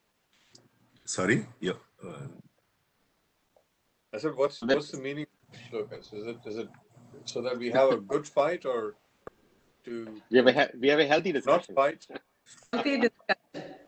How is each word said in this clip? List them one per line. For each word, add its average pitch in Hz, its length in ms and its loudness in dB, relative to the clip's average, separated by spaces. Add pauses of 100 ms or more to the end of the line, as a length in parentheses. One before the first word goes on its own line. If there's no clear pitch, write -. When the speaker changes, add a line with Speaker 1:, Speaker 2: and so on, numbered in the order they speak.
(1040)
Speaker 1:
Sorry? 107 420 0 (140)
Yeah, 90 160 -2 (260)
uh, 73 260 -14 (1900)
Speaker 2:
I - 20 -6
said, 143 180 -4
what's, 139 280 -2
what's 143 280 2
the 135 120 -10
meaning 143 240 -6 (260)
of - 80 -20
shlokas? - 540 -10
Is 104 140 -10
it, 117 180 -10
is 107 100 -8
it 107 140 -8 (560)
so 123 160 -6
that 123 160 -4
we 120 140 -4
have 131 180 4
a 120 80 2
good 107 280 -4
fight 156 380 0
or 113 320 -4 (880)
to 113 460 -10
Speaker 3:
We 117 80 8
have 123 80 6
a 127 60 8
he-, 139 280 2
we 131 80 2
have 147 100 6
a 156 80 4
healthy 165 260 2
Speaker 2:
not 131 120 -2
Speaker 3:
discussion. 156 300 0
Speaker 2:
fight? 139 320 0 (680)
Speaker 4:
Healthy 254 280 0
discussion. - 720 -4 (140)